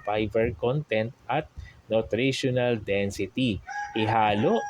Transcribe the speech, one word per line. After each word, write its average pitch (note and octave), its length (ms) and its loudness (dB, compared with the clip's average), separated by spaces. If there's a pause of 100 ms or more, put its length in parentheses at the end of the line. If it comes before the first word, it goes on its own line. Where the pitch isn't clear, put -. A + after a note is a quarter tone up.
fiber A2 540 0
content A#2+ 500 0 (160)
at C#3+ 240 -4 (400)
nutritional B2 880 2
density. G2+ 800 -2 (400)
Ihalo A2 720 2